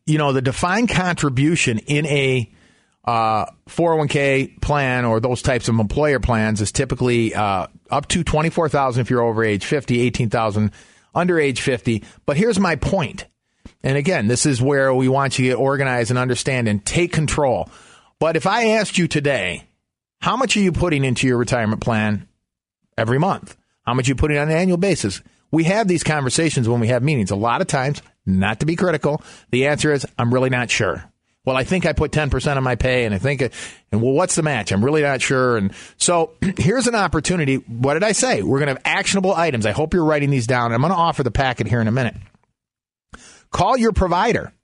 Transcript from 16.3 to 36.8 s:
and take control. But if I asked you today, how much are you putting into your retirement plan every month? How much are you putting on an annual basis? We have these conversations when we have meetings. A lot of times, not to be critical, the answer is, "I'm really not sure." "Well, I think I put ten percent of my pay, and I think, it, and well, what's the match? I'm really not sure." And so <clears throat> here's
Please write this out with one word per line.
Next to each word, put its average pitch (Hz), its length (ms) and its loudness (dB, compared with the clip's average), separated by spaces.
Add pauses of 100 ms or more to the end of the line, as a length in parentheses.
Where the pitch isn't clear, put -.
and 104 180 -2
take 175 280 0
control. 131 560 0 (500)
But 160 160 0
if 160 100 -2
I 220 260 2
asked 214 260 0
you 175 100 2
today, 127 560 -2 (580)
how 190 140 -2
much 240 220 0
are 208 40 2
you 180 120 2
putting 151 320 0
into 135 220 0
your 123 100 2
retirement 113 440 -2
plan 107 460 -2 (680)
every 113 200 0
month? 160 380 -2 (280)
How 120 100 -2
much 123 140 0
are 139 40 2
you 127 40 -2
putting 147 220 0
on 147 120 0
an 160 80 2
annual 180 200 2
basis? 170 440 -2 (300)
We 160 120 2
have 196 240 0
these 175 160 0
conversations 143 640 0
when 120 120 2
we 113 100 0
have 123 120 0
meetings. 127 300 0
A 101 40 -2
lot 117 260 0
of 180 60 -4
times, 139 340 -2 (240)
not 95 340 0
to 147 60 -2
be 165 100 0
critical, 151 460 0 (280)
the 127 180 0
answer 151 240 0
is, 139 140 0 (140)
"I'm 120 140 0
really 131 180 2
not 123 180 -2
sure." - 360 -2 (400)
"Well, 131 120 0
I 131 60 0
think 175 240 0
I 151 60 0
put 147 180 -2
ten 151 180 0
percent 139 280 -2
of 131 60 0
my 127 120 0
pay, 127 300 0
and 104 100 0
I - 20 0
think, 135 240 -2
it, 120 120 -2 (380)
and 104 100 0
well, 123 100 2
what's 175 240 0
the 165 80 0
match? 131 280 -2
I'm 101 140 2
really 151 160 2
not 139 200 0
sure." 127 360 2
And 98 160 0 (240)
so 165 360 0 (120)
<clears throat> 190 120 -2
here's 220 280 2